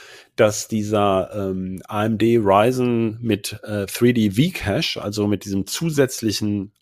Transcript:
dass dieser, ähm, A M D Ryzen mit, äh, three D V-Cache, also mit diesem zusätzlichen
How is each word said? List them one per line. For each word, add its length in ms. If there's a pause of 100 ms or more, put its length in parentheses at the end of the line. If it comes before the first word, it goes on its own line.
(360)
dass 320
dieser, 680
ähm, 540
A 180
M 140
D 180
Ryzen 840
mit, 440
äh, 240
three 260
D 160
V-Cache, 720
also 240
mit 180
diesem 220
zusätzlichen 1040 (100)